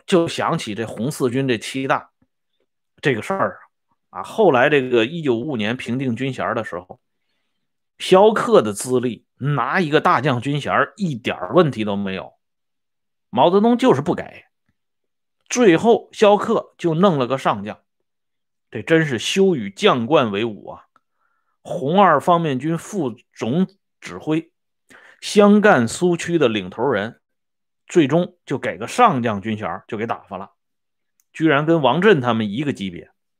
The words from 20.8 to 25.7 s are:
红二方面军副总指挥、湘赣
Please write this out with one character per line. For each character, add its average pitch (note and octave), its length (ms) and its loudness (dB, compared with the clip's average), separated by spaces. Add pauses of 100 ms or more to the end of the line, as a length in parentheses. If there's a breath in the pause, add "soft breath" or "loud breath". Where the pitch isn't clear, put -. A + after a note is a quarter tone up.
红 E3 380 -2
二 D#3+ 200 4
方 E3+ 180 2
面 C#3+ 200 -2
军 D#3+ 180 -4
副 D3 380 -6 (180)
总 D#3 340 -2 (320)
指 F2+ 200 -16
挥、 D#3 320 -6 (720 soft breath)
湘 G3+ 380 6
赣 E3+ 280 4